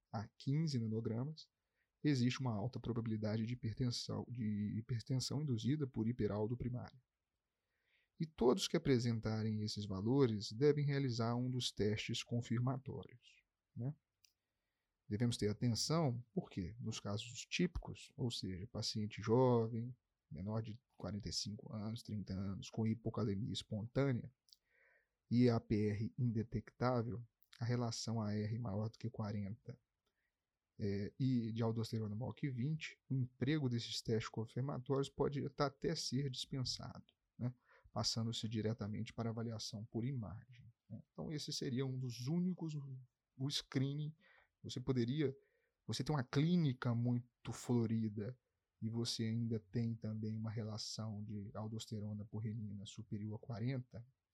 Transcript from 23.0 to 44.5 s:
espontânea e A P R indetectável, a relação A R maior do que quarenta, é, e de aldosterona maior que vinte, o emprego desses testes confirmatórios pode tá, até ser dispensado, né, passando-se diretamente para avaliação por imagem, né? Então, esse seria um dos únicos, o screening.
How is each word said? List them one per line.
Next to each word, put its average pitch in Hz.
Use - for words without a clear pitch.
espontânea 120
e 120
A 113
P 107
R 104
indetectável, 120
a 120
relação 117
A 104
R 107
maior 110
do -
que 117
quarenta, 104
é, 101
e 120
de 113
aldosterona 110
maior 107
que 147
vinte, 139
o 135
emprego 135
desses 117
testes 113
confirmatórios 135
pode 143
tá, -
até -
ser 139
dispensado, -
né, 123
passando-se 113
diretamente 107
para 117
avaliação 113
por 113
imagem, 117
né? 113
Então, 160
esse 151
seria 139
um 131
dos 123
únicos, 170
o 135
screening. 143